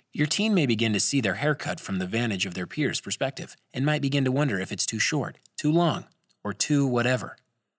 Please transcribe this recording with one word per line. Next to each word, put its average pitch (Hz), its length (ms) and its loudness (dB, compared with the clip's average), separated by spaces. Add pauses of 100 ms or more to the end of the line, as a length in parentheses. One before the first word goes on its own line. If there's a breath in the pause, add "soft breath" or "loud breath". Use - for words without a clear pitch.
(120)
Your 147 160 0
teen 214 260 0
may 160 120 4
begin 113 260 2
to 101 80 2
see 139 200 2
their 101 140 0
haircut 143 460 -2
from 98 180 -4
the 92 80 -2
vantage 104 400 -2
of 87 80 -8
their 90 140 -6
peers' 143 320 -2
perspective - 560 -6 (160)
and 127 120 -2
might 147 180 2
begin 139 220 0
to 131 80 2
wonder 131 280 0
if 95 100 -6
it's - 160 0
too 110 140 -2
short, 127 380 -2 (180)
too 151 160 2
long, 160 320 2 (400)
or 101 80 -4
too 143 340 2
whatever. 123 500 0 (420)